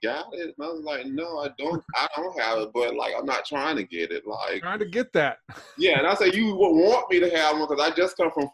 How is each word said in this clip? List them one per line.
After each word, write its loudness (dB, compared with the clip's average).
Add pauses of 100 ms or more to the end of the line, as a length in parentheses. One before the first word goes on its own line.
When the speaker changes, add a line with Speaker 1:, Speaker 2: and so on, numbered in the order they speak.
Speaker 1:
got -4
it?" -10
And -10
I -8
was -10
like, -6
"No, -8
I -4
don't, -4 (120)
I 0
don't -6
have 0
it, -4
but, 0
like, -4
I'm -6
not -2
trying -2
to -2
get -6
it." -8
Like, -6
Speaker 2:
Trying -4
to -2
get -4
that. 0 (100)
<laughs> -18 (220)
Speaker 1:
Yeah, 4
and 2
I 6
said, 4
"You 2
w-, 4 (100)
want 4
me 6
to 4
have 2
one -2
'cause 0
I 2
just 0
come 2
from -2